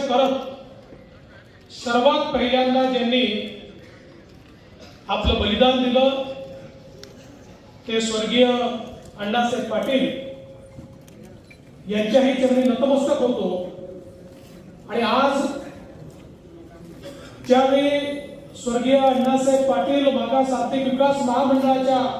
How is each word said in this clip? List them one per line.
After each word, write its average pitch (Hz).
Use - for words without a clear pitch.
करत -
सर्वात 277
पहिल्यांदा 254
ज्यांनी 247
आपलं 214
बलिदान 247
दिलं, 262
ते 226
स्वर्गीय 226
अण्णासाहेब 233
पाटील 220
यांच्याही 247
चरणी 254
नतमस्तक 269
होतो. 233
आणि 226
आज 262
ज्यावेळी 277
स्वर्गीय 247
अण्णासाहेब 262
पाटील 277
मागास 254
आर्थिक 262
विकास 269
महामंडळाच्या 262